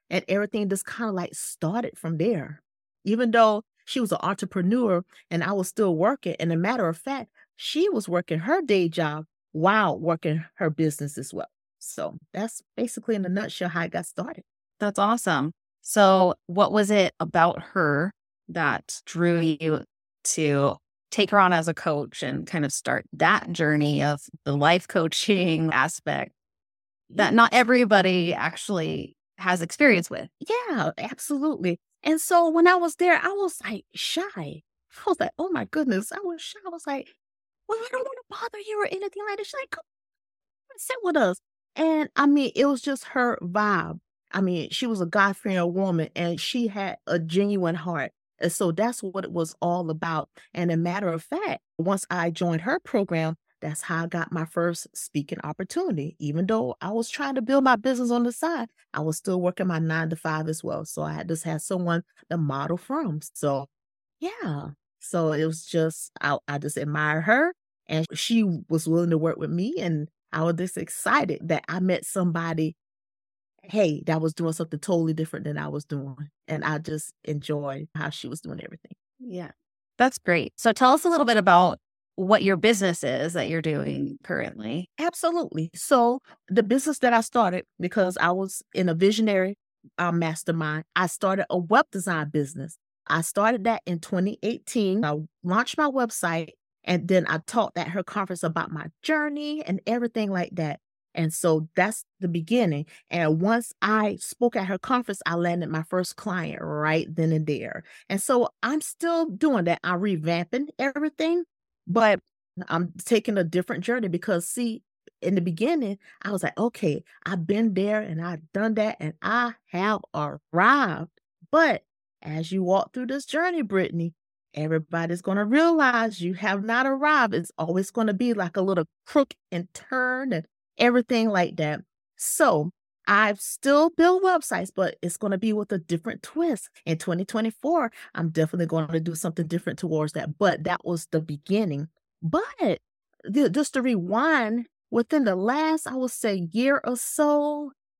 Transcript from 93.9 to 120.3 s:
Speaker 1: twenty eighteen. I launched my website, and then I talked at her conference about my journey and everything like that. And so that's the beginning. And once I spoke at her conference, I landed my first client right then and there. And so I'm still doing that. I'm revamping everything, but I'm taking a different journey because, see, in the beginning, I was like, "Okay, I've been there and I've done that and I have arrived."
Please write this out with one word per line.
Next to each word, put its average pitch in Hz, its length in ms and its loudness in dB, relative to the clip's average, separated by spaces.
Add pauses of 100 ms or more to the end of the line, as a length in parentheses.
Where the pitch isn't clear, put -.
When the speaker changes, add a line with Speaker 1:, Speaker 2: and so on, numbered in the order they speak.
Speaker 1:
twenty 185 440 -2
eighteen. 208 640 0
I 147 100 0 (280)
launched 202 340 0
my 302 120 2
website, 180 600 -2 (340)
and 175 240 0
then 185 200 4
I 165 120 -2
talked - 380 -2
at 175 120 -4
her 185 140 -6
conference 185 400 -6
about 165 280 -2
my 156 160 -10 (160)
journey 302 600 -2
and - 220 -4
everything 226 460 -2
like 175 220 -2
that. 156 260 -4 (340)
And 160 200 0
so 160 420 0
that's 202 280 0 (160)
the 185 80 -2
beginning. 170 580 0 (240)
And 160 320 2
once 226 400 0
I 214 380 2
spoke - 360 -2
at 190 120 -2
her 190 100 -2
conference, 240 480 -2
I 170 100 0
landed 170 340 0
my 160 140 -4
first 180 320 -4
client 175 460 -6
right 156 480 0
then 160 220 0
and 156 160 0
there. 120 360 -6 (260)
And 196 120 -2
so 247 280 2 (120)
I'm 302 200 -2
still 330 440 -2
doing 214 400 2
that. 170 180 2
I'm 175 160 -2
revamping 175 680 -2 (100)
everything, 311 680 -2 (420)
but 214 320 4 (480)
I'm 170 260 -2 (100)
taking 214 340 2
a 180 60 2
different 180 400 -2
journey 240 260 0
because, 175 380 -2
see, 240 360 -4 (380)
in 185 120 2
the 185 80 4
beginning, 202 560 0 (240)
I 208 100 -6
was 190 120 -4
like, - 140 -4
"Okay, 190 460 -2 (220)
I've 175 220 -4
been 214 260 2
there 202 280 0
and 165 200 -6
I've 165 320 -8
done 214 220 0
that 214 240 0
and 151 220 -6
I 233 320 0 (180)
have 196 300 0 (120)
arrived." 165 960 0 (420)